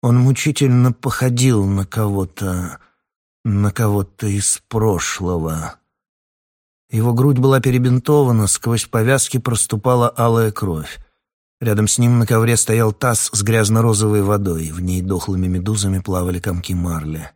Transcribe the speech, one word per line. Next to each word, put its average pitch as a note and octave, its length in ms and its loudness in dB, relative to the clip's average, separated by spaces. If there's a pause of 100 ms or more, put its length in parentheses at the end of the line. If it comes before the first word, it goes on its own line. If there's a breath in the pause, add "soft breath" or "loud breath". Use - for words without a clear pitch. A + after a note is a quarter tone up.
Он A#2+ 160 2
мучительно B2+ 760 2
походил B2 720 0
на G2 200 0
кого-то, F#2+ 920 -4 (680 soft breath)
на G2+ 280 0
кого-то G#2 560 -2
из G2+ 400 -2
прошлого. F2 1040 -2 (1120)
Его A#2 240 0
грудь B2+ 260 4
была C3+ 220 4
перебинтована, B2 880 2
сквозь - 400 -2
повязки B2+ 520 0
проступала A#2 680 0
алая A2+ 440 2
кровь. E2 480 -6 (600)
Рядом G#2+ 280 0
с - 100 -2
ним A#2+ 220 4
на A2+ 60 2
ковре A2+ 300 2
стоял A2 360 0
таз A#2+ 400 -2
с G#2 100 -2
грязно-розовой G#2+ 800 2
водой, F#2+ 480 -2
в D#2+ 100 -8
ней F2+ 220 -2
дохлыми F#2 460 -2
медузами F#2+ 500 -2
плавали F2+ 400 -2
комки F2+ 360 -6
марли. D#2+ 600 -6